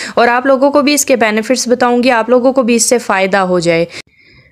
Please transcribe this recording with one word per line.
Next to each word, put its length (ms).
और 120
आप 180
लोगों 240
को 100
भी 120
इसके 220
बेनिफिट्स 540
बताऊँगी, 400
आप 200
लोगों 240
को 100
भी 120
इससे 220
फ़ायदा 420
हो 200
जाए। 280